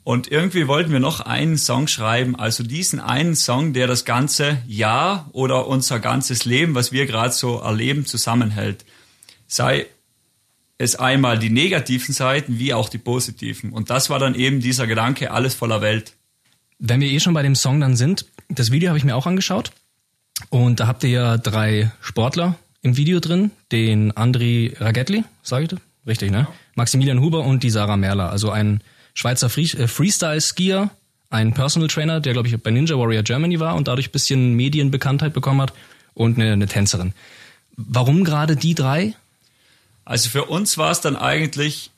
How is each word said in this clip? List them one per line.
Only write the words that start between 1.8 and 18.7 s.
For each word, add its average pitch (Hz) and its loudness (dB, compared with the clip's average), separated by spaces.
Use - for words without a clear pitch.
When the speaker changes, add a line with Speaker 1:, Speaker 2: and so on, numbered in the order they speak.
Speaker 1:
schreiben, 123 0
also 113 -4
diesen 139 -4
einen 151 0
Song, 143 0
der 127 0
das 123 -2
ganze 139 0
Jahr 135 0
oder 131 0
unser 131 -2
ganzes 123 -2
Leben, 139 0
was 123 -2
wir 135 -2
gerade 117 -2
so 120 -4
erleben, 123 -2
zusammenhält. 107 -2
Sei 135 -2
es 110 -2
einmal 127 2
die 110 0
negativen 127 0
Seiten 131 -2
wie 131 -2
auch 113 -2
die 117 -10
positiven. 113 -6
Und 110 -6
das 135 0
war 139 -2
dann 131 0
eben 131 0
dieser 123 -2
Gedanke, 113 -2
Alles 123 0
voller 110 -2
Welt. 107 -2
Speaker 2:
Wenn 120 0
wir 143 0
eh 139 0
schon 170 2
bei 156 2
dem 139 2
Song 139 2
dann 131 4
sind, 135 0
das 120 0